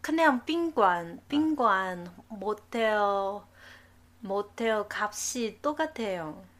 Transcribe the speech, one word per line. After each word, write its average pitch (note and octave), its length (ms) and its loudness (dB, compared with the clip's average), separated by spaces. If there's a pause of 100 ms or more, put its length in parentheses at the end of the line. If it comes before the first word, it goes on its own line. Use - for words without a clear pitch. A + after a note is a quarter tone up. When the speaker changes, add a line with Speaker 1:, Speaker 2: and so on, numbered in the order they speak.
Speaker 1:
그냥 D4+ 440 4
賓館, G3 720 0
Speaker 2:
아. - 100 -20
Speaker 1:
賓館, G3 800 2 (200)
모텔, G#3+ 680 -2 (1200)
모텔 G#3 680 -2
값이 G#3+ 720 -4
똑같아요. G#3+ 840 -4 (160)